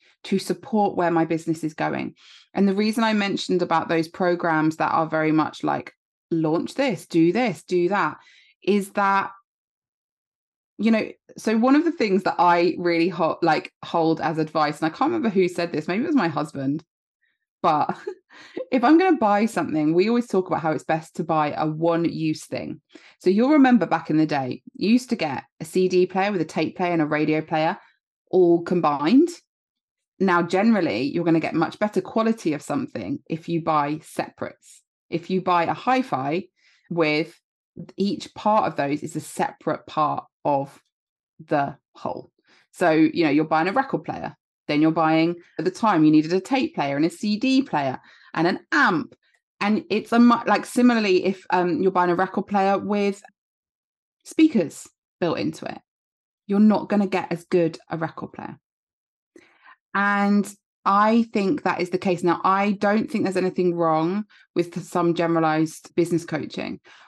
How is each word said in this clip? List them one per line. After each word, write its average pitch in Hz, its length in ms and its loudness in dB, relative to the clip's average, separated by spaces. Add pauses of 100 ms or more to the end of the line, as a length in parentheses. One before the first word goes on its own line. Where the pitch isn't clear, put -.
(240)
to 196 140 0
support 202 580 -2
where 170 140 0
my 165 140 2
business 160 400 -4
is 156 100 -6
going. 143 400 -6 (400)
And 196 140 4
the 190 60 2
reason 214 280 0
I 220 120 2
mentioned 185 480 -2
about 160 260 0
those 165 180 0
programs 165 680 0
that 156 160 -2
are 160 140 0
very 160 260 0
much 156 320 -2
like, 143 280 -4 (380)
"Launch 160 440 -2
this, 254 320 -2
do 170 260 2
this, 220 320 -2
do 175 240 0
that," 175 280 -2 (460)
is 202 300 0
that, 196 400 0 (1500)
you 220 140 2
know, - 180 0 (260)
so 220 220 -2
one 254 160 4
of 311 100 4
the 339 60 0
things 208 320 0
that - 160 -4
I 175 400 4
really 170 300 0
ho-, 165 340 -2
like, 160 300 0 (120)
hold 160 360 0
as 160 180 -2
advice, 156 400 -2
and 156 80 -2
I 160 100 -4
can't 277 140 0
remember 240 200 -2
who 180 180 2
said 170 240 -4
this, 156 160 -6
maybe 202 160 -2
it - 20 -4
was 330 80 0
my 190 140 2
husband, 147 560 -6 (800)
but 151 320 0 (380)
<laughs> - 360 -16
if 240 140 0
I'm 311 140 6
gonna 370 180 4
buy 208 300 2
something, 156 480 -2
we 196 160 2
always 240 160 0
talk 185 220 0
about 151 120 -4
how 156 120 0
it's 135 120 -6
best 160 320 -4
to 185 80 -4
buy 156 320 0
a 156 100 -2
one-use 156 800 -2
thing. - 380 -12 (380)
So 180 100 2
you'll 233 220 4
remember 247 340 6
back 160 240 -2
in 156 80 2
the 156 80 2
day, 135 360 -4 (120)
you 196 160 -2
used 247 180 2
to 233 80 -4
get 147 280 -6 (160)
a 165 40 -14
C 185 240 0
D 180 160 2
player 190 260 0
with 180 120 -2
a - 20 -6
tape - 320 -4
player 175 160 -2
and 165 80 0
a 147 60 0
radio 156 340 0
player 160 380 -2 (520)
all 170 320 4
combined. 170 680 2 (880)
Now, 175 240 2
generally, 180 600 2
you're 165 200 -2
gonna 165 160 2
get 151 140 -4
much 160 240 -2
better 208 240 -2
quality 220 500 -2
of 147 80 -6
something - 600 -8 (100)
if 160 180 -8
you 165 140 -4
buy 151 400 -2
separates. - 800 -12 (260)
If 165 220 -8
you 185 100 -2
buy 175 240 2
a - 80 -2
hi-fi 170 720 -2 (460)
with 160 440 0 (600)
each 196 380 -4
part 214 320 0
of 160 100 -6
those 143 260 -4
is 156 140 -10
a 156 40 -8
separate - 640 -6
part 143 400 -4 (180)
of 139 340 -4 (720)
the 143 300 -4 (160)
whole. - 360 -12 (420)
So, 175 180 0
you 160 340 2
know, 147 60 2
you're 151 160 2
buying 160 220 0
a 208 40 -2
record 254 320 -2
player, 147 320 -10 (300)
then 147 140 0
you're 160 120 4
buying, 160 440 2 (220)
at 160 60 -6
the 185 60 -2
time, 180 340 2
you 156 60 6
needed 156 220 4
a 190 80 2
tape 269 340 -2
player 143 220 -2
and 147 80 0
a 175 60 0
C 208 260 -4
D 262 260 2
player 135 380 -4 (320)
and 165 140 0
an 190 140 -2 (120)
amp. 226 420 0 (460)
And 208 300 0
it's 214 220 -4
a 233 60 4
mu-, 233 280 6
like, 208 180 2
similarly, 226 600 2
if, 190 260 -2
um, 180 320 0
you're 190 100 2
buying 180 180 2
a 175 40 2
record 185 320 -2
player 196 320 2
with 202 440 -2 (1040)
speakers 226 640 0 (320)
built 170 180 0
into - 280 -6
it, - 120 -10 (680)
you're 202 140 2
not 214 280 4
gonna 202 180 2
get 185 240 -4
as 170 140 -6
good 165 340 0 (120)
a 165 80 -6
record - 340 -10
player. - 260 -14 (1400)
And 202 580 0 (320)
I 214 480 2
think 190 300 -2
that 175 180 -2
is 180 100 -4
the 180 80 -2
case. 180 260 -2
Now, 170 180 0
I 196 300 0
don't 202 360 0
think 208 160 -2
there's 190 120 -2
anything 180 380 0
wrong 170 500 0 (300)
with 170 300 -4
some 170 300 0
generalized 160 800 0
business 165 300 0
coaching. - 560 -8 (280)